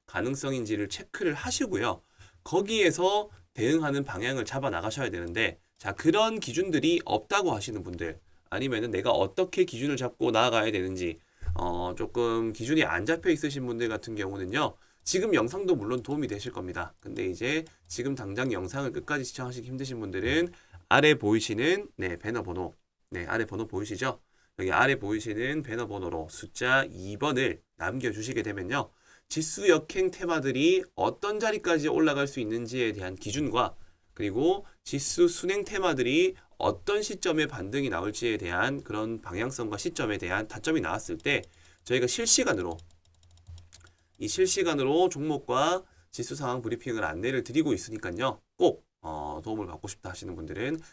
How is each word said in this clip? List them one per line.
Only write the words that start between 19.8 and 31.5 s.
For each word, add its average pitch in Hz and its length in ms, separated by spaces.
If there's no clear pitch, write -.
분들은 110 500
아래 147 280
보이시는, 117 800
네, 90 220
배너 110 260
번호, 90 300
네, 87 160
아래 110 200
번호 104 220
보이시죠? 104 540
여기 92 120
아래 131 280
보이시는 110 640
배너 113 240
번호로 85 420
숫자 127 600
이 92 280
번을 131 440
남겨주시게 110 680
되면요. 104 480
지수 185 400
역행 180 420
테마들이 165 720
어떤 208 440
자리까지 190 480